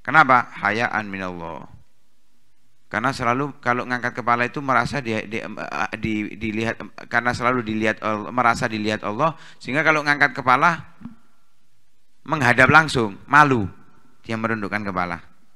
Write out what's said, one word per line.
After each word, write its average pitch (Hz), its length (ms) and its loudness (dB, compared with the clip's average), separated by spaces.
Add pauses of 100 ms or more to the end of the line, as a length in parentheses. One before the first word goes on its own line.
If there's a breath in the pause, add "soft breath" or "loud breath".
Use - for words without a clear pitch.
Kenapa? 131 560 4
Hayaan 107 480 -2
minallah. 90 640 -10 (1200)
Karena 113 200 -2
selalu 127 480 -2
kalau 120 280 -2
ngangkat 120 360 -6
kepala 120 240 2
itu 143 160 -6
merasa 131 400 0
di, 113 240 -2
di, 110 160 -8 (560)
di, 110 160 -2 (240)
dilihat, 113 400 -4 (320)
karena 120 240 0
selalu 123 320 0
dilihat 110 360 -2
Allah, 104 280 -4
merasa 120 400 0
dilihat 107 320 -4
Allah, 131 320 -2 (240 loud breath)
sehingga 139 240 -4
kalau 156 240 4
ngangkat 147 240 2
kepala 135 640 2 (1300)
menghadap 131 480 4
langsung, 139 560 4
malu. 135 400 6 (580)
Dia 113 160 -4
merundukkan 107 420 -2
kepala. 90 380 -4 (360)